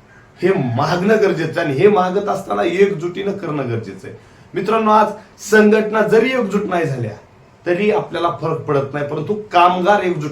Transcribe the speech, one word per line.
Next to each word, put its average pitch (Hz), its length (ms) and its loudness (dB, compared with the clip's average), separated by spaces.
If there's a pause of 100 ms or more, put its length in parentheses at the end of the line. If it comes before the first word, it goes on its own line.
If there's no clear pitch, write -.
(420)
हे 185 100 2
मागणं 151 680 0
गरजेचं 170 380 0
आहे. 156 100 -2
आणि 131 100 -2
हे 202 80 8
मागत 196 400 0
असताना 202 340 -4
एकजुटीनं 175 680 0
करणं 147 380 -6
गरजेचं 98 380 -8
आहे. - 80 -18 (380)
मित्रांनो, 214 360 0
आज 214 160 4 (440)
संघटना 214 520 4
जरी 226 240 4
एकजूट 214 380 -2
नाही 175 200 -2
झाल्या 123 260 -4 (560)
तरी 185 240 0
आपल्याला 170 400 -2 (100)
फरक 156 200 -4
पडत 143 340 -2
नाही, 143 120 -4
परंतु 156 280 -4
कामगार 180 680 2
एकजूट 156 300 -4